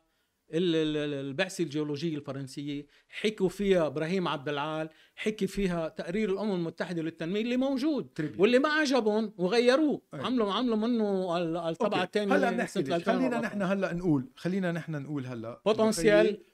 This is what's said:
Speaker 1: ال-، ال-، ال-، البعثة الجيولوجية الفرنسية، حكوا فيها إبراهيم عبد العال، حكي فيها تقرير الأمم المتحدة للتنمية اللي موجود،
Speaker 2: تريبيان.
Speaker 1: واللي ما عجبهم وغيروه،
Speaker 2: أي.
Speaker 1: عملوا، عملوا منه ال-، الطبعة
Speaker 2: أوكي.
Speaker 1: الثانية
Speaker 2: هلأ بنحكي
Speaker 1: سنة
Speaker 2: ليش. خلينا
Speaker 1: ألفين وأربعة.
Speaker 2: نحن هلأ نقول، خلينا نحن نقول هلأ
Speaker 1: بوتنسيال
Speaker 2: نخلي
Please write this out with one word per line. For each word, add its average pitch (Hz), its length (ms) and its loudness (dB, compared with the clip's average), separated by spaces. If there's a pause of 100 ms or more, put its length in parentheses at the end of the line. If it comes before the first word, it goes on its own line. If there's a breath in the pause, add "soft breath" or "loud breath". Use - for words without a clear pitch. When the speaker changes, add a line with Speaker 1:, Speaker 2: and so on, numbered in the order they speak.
(520)
Speaker 1:
ال-، 165 240 2
ال-، 156 220 0
ال-، 147 160 -2
البعثة 139 500 -4
الجيولوجية 151 540 -2
الفرنسية، 143 680 -8 (240 soft breath)
حكوا 208 400 -2
فيها 185 380 2
إبراهيم 160 400 -2
عبد 147 220 -4
العال، 156 400 -4 (260 soft breath)
حكي 214 320 -2
فيها 180 420 -2
تقرير 190 420 -2
الأمم 196 240 -2
المتحدة 170 460 -4
للتنمية 160 400 -4
اللي 240 160 0
موجود، 269 580 0
Speaker 2:
تريبيان. 151 260 -4
Speaker 1:
واللي 247 180 6
ما 302 100 4
عجبهم 233 680 2
وغيروه، 240 640 4 (120)
Speaker 2:
أي. 147 60 -10
Speaker 1:
عملوا، 214 340 0
عملوا 226 240 0
منه 202 600 0
ال-، 170 200 0
الطبعة 180 420 0
Speaker 2:
أوكي. 180 40 2
Speaker 1:
الثانية 202 320 0
Speaker 2:
هلأ 208 160 2
بنحكي 226 200 -4
Speaker 1:
سنة 175 120 -2
Speaker 2:
ليش. 170 200 -2
خلينا 254 220 2
Speaker 1:
ألفين 247 80 0
وأربعة. 233 80 0
Speaker 2:
نحن 208 200 -4
هلأ 185 320 0
نقول، 160 420 0
خلينا 180 360 -2
نحن 165 200 -6
نقول 143 340 -6
هلأ 117 400 -10
Speaker 1:
بوتنسيال 214 600 4
Speaker 2:
نخلي 208 140 0 (140)